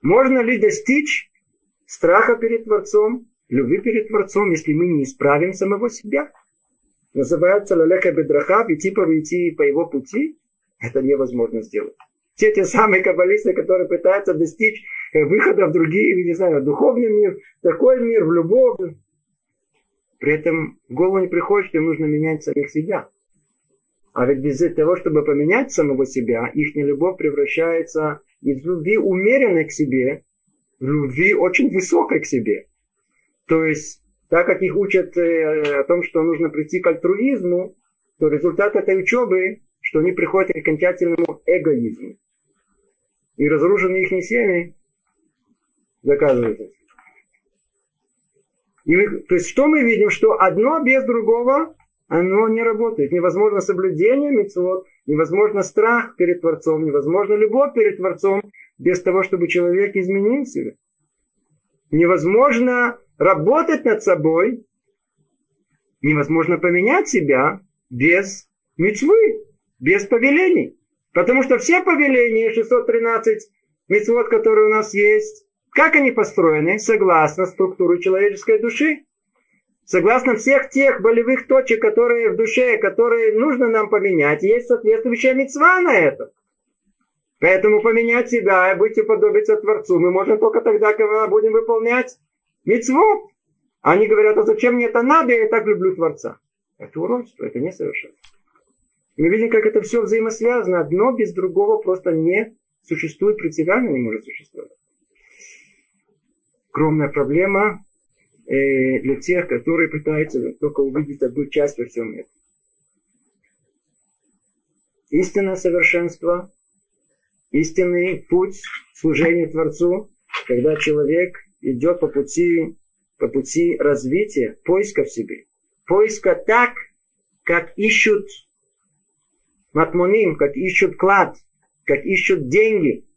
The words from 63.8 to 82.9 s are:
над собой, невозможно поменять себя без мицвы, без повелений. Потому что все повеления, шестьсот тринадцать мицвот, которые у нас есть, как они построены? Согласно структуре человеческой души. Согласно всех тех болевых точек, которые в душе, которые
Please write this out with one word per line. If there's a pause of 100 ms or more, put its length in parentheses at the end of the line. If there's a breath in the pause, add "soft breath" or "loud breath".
над
собой, (1300)
невозможно
поменять
себя (280)
без (280)
мицвы, (340)
без
повелений. (360)
Потому
что
все
повеления,
шестьсот
тринадцать (400)
мицвот,
которые
у
нас
есть, (240)
как
они
построены?
Согласно
структуре
человеческой
души. (800)
Согласно
всех
тех
болевых
точек,
которые
в
душе,
которые